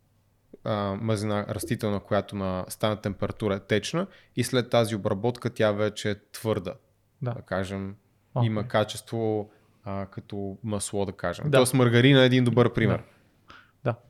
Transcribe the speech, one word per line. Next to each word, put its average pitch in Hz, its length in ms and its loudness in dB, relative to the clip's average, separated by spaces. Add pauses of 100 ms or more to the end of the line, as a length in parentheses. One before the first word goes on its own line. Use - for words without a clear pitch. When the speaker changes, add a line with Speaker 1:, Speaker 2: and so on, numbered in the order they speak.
(640)
Speaker 1:
а, 101 380 -2
мазнина 104 480 -2
растителна, 104 500 -2
която 101 360 -2
на 92 340 -4
стана 107 320 -2
температура 98 540 -4
е 101 40 -4
течна 156 480 -2 (280)
и 123 80 0
след 123 260 -2
тази 113 260 2
обработка 107 540 -2
тя 107 220 2
вече 104 400 -2
е 98 40 -4 (160)
твърда. 101 420 -4 (480)
Speaker 2:
Да. 123 120 -4
Speaker 1:
Да 95 80 -14
кажем, 98 540 -6 (400)
Speaker 2:
Окей. 117 120 2
Speaker 1:
има 110 200 -2
качество, 107 800 -2 (340)
а, 98 220 -6
като 98 580 -10
масло, 101 420 -4
да 95 60 -6
кажем. 87 380 -6
Speaker 2:
Да. 135 80 4
Speaker 1:
Тоест 127 160 4
маргарина 127 500 6
е - 20 8
един 127 180 4
добър 117 300 4
пример. 101 240 2
Speaker 2:
Да. - 60 -10 (800)
Да. 120 120 0 (140)